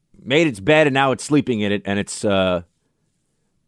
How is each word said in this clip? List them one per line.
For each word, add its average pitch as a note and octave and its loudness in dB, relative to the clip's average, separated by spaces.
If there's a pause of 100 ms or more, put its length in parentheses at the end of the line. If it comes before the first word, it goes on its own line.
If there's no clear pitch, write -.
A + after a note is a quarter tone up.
(220)
made D#3+ 2
its G#2+ -6
bed D3 2
and C3 -2
now C3+ 2
it's - -6
sleeping C3 0
in G#2 0
it, G2+ -2
and G2+ -2
it's, - -8
uh, F#2 0 (1040)